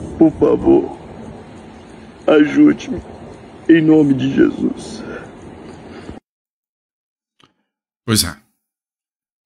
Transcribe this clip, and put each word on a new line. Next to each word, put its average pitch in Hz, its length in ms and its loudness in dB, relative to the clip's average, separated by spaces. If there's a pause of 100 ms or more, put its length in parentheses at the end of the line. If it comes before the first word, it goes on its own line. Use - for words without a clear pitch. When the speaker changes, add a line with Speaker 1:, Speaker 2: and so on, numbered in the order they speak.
(180)
Speaker 1:
Por 160 140 4
favor, - 680 0 (1300)
ajude-me, 151 760 2 (680)
em 165 140 6
nome 156 320 4
de 131 200 -4
Jesus. - 680 -4 (3000)
Speaker 2:
Pois 113 180 -2
é. 85 120 -12 (1120)